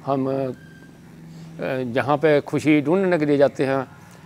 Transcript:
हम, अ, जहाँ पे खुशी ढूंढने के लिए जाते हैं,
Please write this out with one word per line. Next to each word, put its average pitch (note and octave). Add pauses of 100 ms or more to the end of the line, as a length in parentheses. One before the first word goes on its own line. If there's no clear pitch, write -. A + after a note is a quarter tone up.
हम, C3+
अ, B2+ (1400)
जहाँ C3
पे D3
खुशी D3+
ढूंढने F3
के D3
लिए D3
जाते C#3
हैं, C3+ (400)